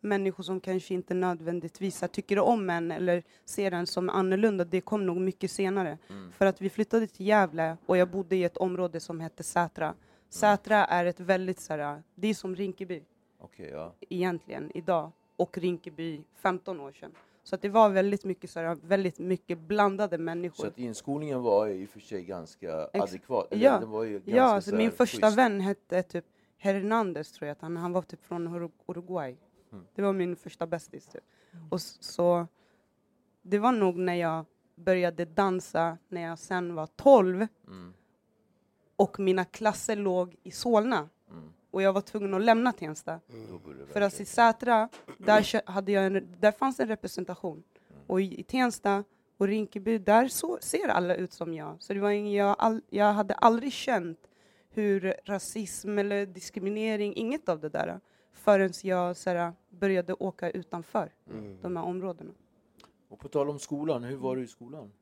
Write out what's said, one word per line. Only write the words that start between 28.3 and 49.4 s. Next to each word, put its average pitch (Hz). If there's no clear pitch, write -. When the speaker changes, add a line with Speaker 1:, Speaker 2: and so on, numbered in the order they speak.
Speaker 1:
Ur-, 170
Uruguay. 175
Speaker 2:
Mm. 95
Speaker 1:
Det 196
var 202
min 180
första -
bästis, -
typ. -
Speaker 3:
Mm. 165
Speaker 1:
Och 185
s-, -
så 175
det 196
var 233
nog 190
när 180
jag 160
började 175
dansa 170
när 175
jag 165
sen 180
var 160
tolv. 202
Speaker 2:
Mm. 92
Speaker 1:
Och 196
mina 185
klasser 214
låg 180
i -
Solna. 214
Speaker 2:
Mm. 82
Speaker 1:
Och 190
jag 196
var 196
tvungen 196
att 190
lämna 233
Tensta. 160
Speaker 2:
Då 87
borde 71
det 69
Speaker 1:
För -
att 202
i -
Speaker 2:
verkligen 202
Speaker 1:
Sätra, 233
där 214
kö-, 208
hade 196
jag 196
en, 190
där 214
fanns 269
en 240
representation. 180
Speaker 2:
Mm. 139
Speaker 1:
Och 185
i, 196
i -
Tensta 214
och 196